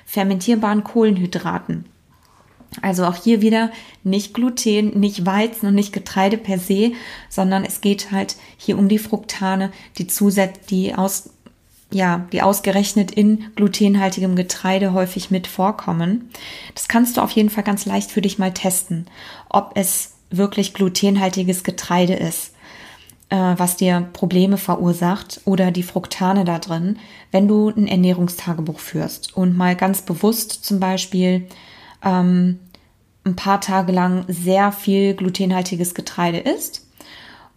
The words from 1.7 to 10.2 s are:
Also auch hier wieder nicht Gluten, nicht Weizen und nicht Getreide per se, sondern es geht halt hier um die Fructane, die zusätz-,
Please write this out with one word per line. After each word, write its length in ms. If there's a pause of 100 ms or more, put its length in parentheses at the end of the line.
Also 240
auch 100
hier 260
wieder 280 (320)
nicht 320
Gluten, 640
nicht 260
Weizen 440
und 60
nicht 180
Getreide 440
per 220
se, 340 (360)
sondern 360
es 160
geht 300
halt 260 (200)
hier 200
um 120
die 100
Fructane, 720 (280)
die 100
zusätz-, 600